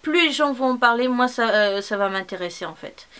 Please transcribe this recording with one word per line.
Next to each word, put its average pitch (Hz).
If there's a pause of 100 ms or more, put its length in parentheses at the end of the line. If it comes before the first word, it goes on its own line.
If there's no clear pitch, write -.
plus 330
les 294
gens 285
vont 254
en 247
parler, 240
moins 247
ça, 233
euh, 202
ça 202
va 196
m'intéresser, 185
en 160
fait. - (140)